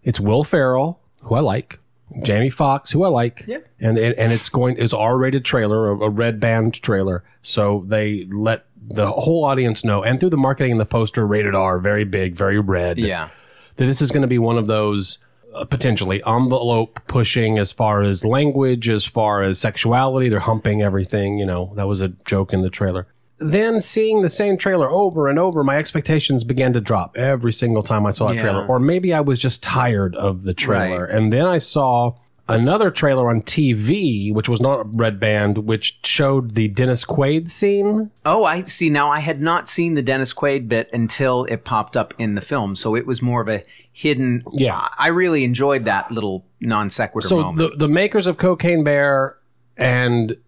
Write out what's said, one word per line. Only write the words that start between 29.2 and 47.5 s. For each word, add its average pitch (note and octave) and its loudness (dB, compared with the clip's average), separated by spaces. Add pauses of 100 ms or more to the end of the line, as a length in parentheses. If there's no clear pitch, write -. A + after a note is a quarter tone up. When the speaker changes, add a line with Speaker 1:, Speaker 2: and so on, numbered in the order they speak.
Speaker 1:
was C3+ 0
just B2+ -2
tired G#2+ 0
of F#2+ -2
the F#2 -2
trailer. F#2 -2
Speaker 2:
Right. G2 -6
Speaker 1:
And A2 2
then C#3+ 2
I F3+ 2
saw B2 2 (360)
another D3+ 2
trailer C3 2
on A2+ 2
T C#3 0
V, A2 0
which G#2+ 0
was A#2 2
not B2 0
red A2+ 0
band, G#2 2
which - -2
showed C3+ 0
the A2 2
Dennis B2 0
Quaid D3+ 0
scene. G#3 0 (160)
Speaker 2:
Oh, G3+ 4
I E3+ 0
see. E3+ 0
Now, D3 2
I D3+ 0
had D3 -4
not E3 0
seen E3+ -2
the C#3+ 0
Dennis C3 -2
Quaid C#3 -2
bit A#2 -2
until B2 0
it A2+ -6
popped A2 -2
up A2 -2
in G#2+ -2
the G2+ -4
film. G2+ -4
So A2 -2
it A#2+ -2
was B2 -4
more A#2+ 0
of G#2+ -4
a G#2+ -4 (280)
hidden. B2+ -2 (100)
Speaker 1:
Yeah. C3 0
Speaker 2:
I, - -6
I C#3+ 0
really E3+ 0
enjoyed B2 0
that G2 -2
little G#2 -6 (160)
non G#2+ -2
sequitur G#2+ -4
Speaker 1:
So F#3 2
Speaker 2:
moment. D#3 -4